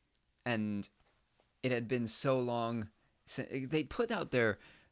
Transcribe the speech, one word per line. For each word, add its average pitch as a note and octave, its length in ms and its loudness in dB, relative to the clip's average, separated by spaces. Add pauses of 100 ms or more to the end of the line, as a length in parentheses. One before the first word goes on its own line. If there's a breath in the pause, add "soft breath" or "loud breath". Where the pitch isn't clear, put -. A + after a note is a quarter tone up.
(440)
and G#2+ 440 -2 (720)
it B2+ 80 0
had A#2+ 160 -2
been A#2+ 220 0
so C3 320 2
long A#2 480 -2 (380)
since, - 220 -6 (220)
they D#3 140 2
put - 260 -2
out G3 220 -4
their, A2+ 260 4 (340 soft breath)